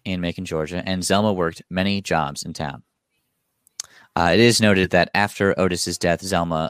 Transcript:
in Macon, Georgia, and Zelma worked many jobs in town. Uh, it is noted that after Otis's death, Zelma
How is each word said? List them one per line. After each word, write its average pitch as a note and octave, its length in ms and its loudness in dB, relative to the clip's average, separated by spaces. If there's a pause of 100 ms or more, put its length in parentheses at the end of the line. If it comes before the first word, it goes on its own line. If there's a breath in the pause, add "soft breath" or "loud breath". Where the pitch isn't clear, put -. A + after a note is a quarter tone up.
in F#2 160 -4
Macon, F2 240 -6
Georgia, E2+ 420 -6
and F#2 160 -4
Zelma G2+ 320 2
worked E2+ 360 -2
many G2 320 -2
jobs D2+ 400 -2
in E2 100 -12
town. C#2 300 -10 (1300 soft breath)
Uh, E2+ 200 2
it G#2 60 6
is A#2 200 6
noted F#2+ 300 4
that F2 240 4
after G2+ 440 0
Otis's F2 380 -2
death, E2+ 240 0
Zelma E2+ 500 -2